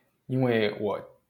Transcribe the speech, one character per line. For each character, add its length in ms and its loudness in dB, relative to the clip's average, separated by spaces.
因 160 0
为 360 2
我 220 -2